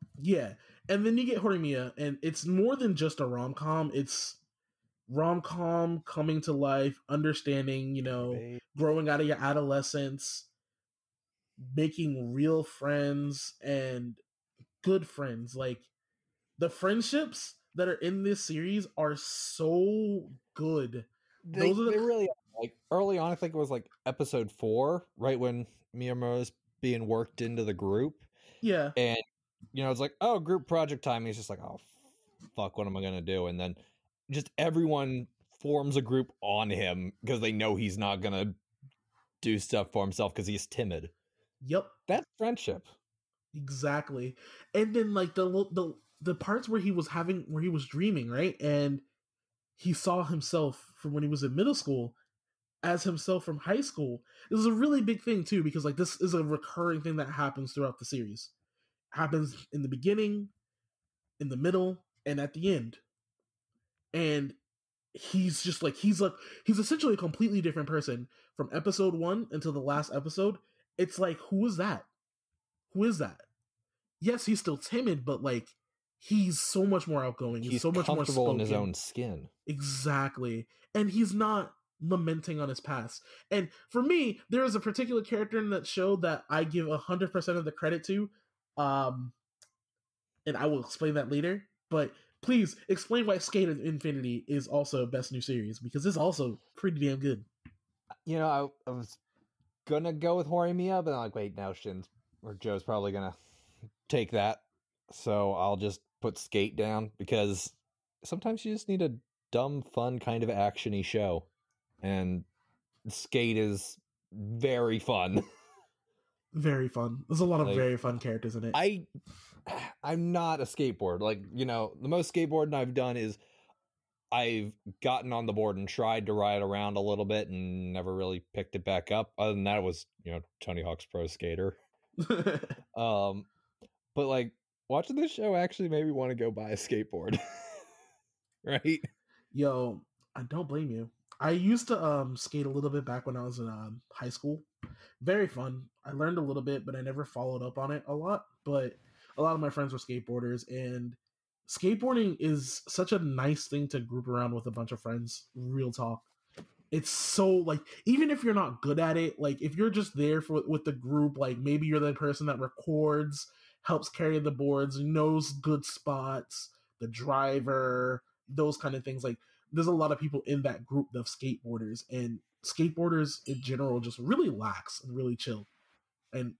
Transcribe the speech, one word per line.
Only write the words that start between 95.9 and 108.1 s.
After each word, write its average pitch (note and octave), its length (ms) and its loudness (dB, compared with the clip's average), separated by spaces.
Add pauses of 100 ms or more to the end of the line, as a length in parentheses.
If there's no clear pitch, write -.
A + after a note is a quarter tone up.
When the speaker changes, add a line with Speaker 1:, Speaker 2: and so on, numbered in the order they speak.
Speaker 1:
it's F#3+ 120 2
also D3 420 0 (160)
pretty E3+ 320 -2
damn C3+ 100 0
good. C3+ 280 -2 (800)
Speaker 2:
You E3 140 -2
know, D#3 80 4 (380)
I, - 40 -6
I B2+ 40 -4
was B2 240 -10 (720)
gonna D#3+ 260 0
go E3+ 220 2
with E3 120 0
Horimiya, F3 580 2
but D#3 60 0
I'm C3+ 80 -2
like, A2+ 160 -6
Wait, G2+ 200 -4
now G2 180 -6
Shin's F#2 360 -10 (340)
or G#2+ 120 -12
Joe's G2+ 280 -4
probably G2+ 280 0
gonna F#2+ 240 -4 (720)
take A#2+ 220 0
that, G#2+ 280 2 (520)
so G#2 420 2
I'll F#2+ 240 2
just G2 240 -4 (200)
put A2+ 160 -2
Skate G#2 380 0
down, G#2+ 420 -2
because G2+ 540 0 (520)